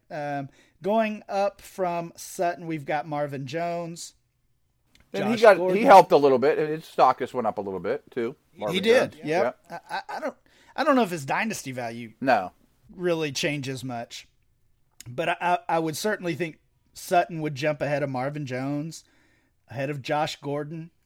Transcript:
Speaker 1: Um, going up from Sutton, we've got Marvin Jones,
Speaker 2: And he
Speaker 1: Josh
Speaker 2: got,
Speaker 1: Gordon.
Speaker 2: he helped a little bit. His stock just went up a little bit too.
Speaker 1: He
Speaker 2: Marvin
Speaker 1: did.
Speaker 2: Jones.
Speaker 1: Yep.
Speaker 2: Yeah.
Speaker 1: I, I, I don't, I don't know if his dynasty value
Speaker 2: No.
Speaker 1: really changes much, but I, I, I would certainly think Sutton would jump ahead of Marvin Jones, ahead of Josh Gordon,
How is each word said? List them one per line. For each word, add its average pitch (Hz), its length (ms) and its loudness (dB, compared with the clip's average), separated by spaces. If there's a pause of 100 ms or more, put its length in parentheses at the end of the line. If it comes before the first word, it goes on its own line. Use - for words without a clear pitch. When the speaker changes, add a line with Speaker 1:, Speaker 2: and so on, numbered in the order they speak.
(100)
Speaker 1:
Um, 147 380 -6 (340)
going 214 460 0
up 202 320 -2
from 170 560 -4
Sutton, 175 500 -4
we've 156 200 -6
got 151 200 -2
Marvin 143 400 -6
Jones, 170 680 -8 (960)
Speaker 2:
And 196 140 -2
he 214 60 2
Speaker 1:
Josh 220 100 2
Speaker 2:
got, 208 160 10
Speaker 1:
Gordon. 180 200 0
Speaker 2:
he 233 60 2
helped 185 280 10
a 170 40 6
little 139 220 6
bit. 147 200 4
His 156 260 -4
stock 135 340 2
just 123 160 -6
went 120 120 -2
up 104 120 -2
a - 20 -4
little 95 200 -6
bit 104 300 -4
too. 123 260 -4 (160)
Speaker 1:
He - 80 -20
Speaker 2:
Marvin 170 220 -2
Speaker 1:
did. 226 300 4
Speaker 2:
Jones. - 120 -20
Speaker 1:
Yep. 185 340 -2 (120)
Speaker 2:
Yeah. 170 80 -12 (120)
Speaker 1:
I, - 40 -6
I, - 220 -10
I - 40 -10
don't, 294 140 -8 (420)
I 269 80 -2
don't 294 120 4
know 247 60 4
if 190 80 0
his 165 140 -6
dynasty 170 480 -4
value 117 480 -8
Speaker 2:
No. 110 320 2 (420)
Speaker 1:
really 165 380 -2
changes 135 520 -4
much, 120 440 -12 (800)
but 160 200 -4
I, 170 120 0
I, 175 180 2 (100)
I 165 100 0
would 160 180 -2
certainly 180 380 -4
think 160 240 -6 (360)
Sutton 175 480 0
would 151 120 -4
jump 147 280 -2
ahead 143 200 -2
of 143 80 -4
Marvin 139 360 -4
Jones, 143 580 -6 (640)
ahead 135 220 -6
of 143 120 -8
Josh 151 380 -2
Gordon, 151 500 -8 (160)